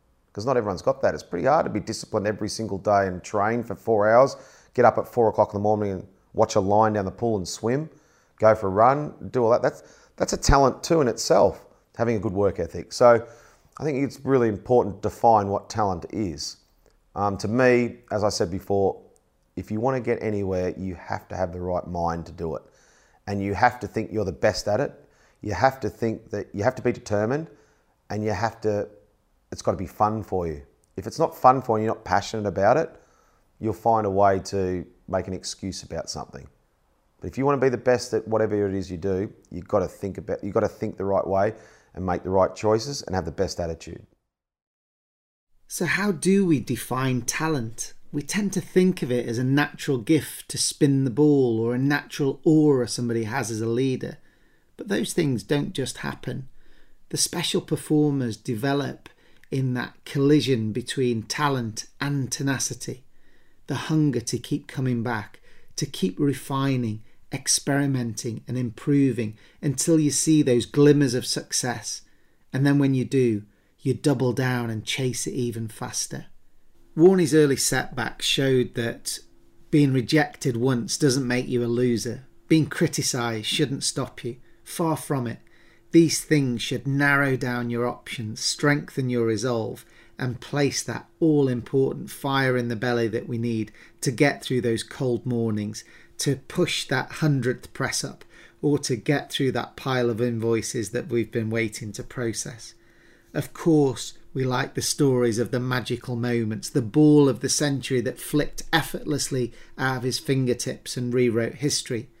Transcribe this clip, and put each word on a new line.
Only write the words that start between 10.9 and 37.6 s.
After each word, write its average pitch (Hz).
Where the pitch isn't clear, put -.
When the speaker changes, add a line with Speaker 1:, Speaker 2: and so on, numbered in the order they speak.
Speaker 1:
in 127
itself, -
having 117
a 104
good 98
work 98
ethic. 85
So 120
I -
think 139
it's -
really 127
important 101
to 104
define 110
what 98
talent 98
is. 82
Um, 98
to 104
me, 120
as 104
I 104
said 98
before, 98
if -
you 107
wanna 131
get 117
anywhere, 95
you 92
have -
to 92
have 90
the 90
right 90
mind 85
to 80
do 80
it. -
And 101
you 98
have 120
to -
think -
you're 104
the 90
best -
at 107
it. -
You 104
have 127
to 107
think -
that, 104
you 98
have 127
to -
be 120
determined, 110
and 107
you 107
have 110
to, 104
it's -
gotta 101
be 98
fun 107
for 90
you. 73
If 95
it's 110
not 160
fun 131
for 117
you, 110
you're 110
not -
passionate 104
about 98
it, 160
you'll 107
find 110
a -
way 98
to 92
make 92
an 92
excuse -
about -
something. 69
But 92
if -
you 135
wanna 143
be 131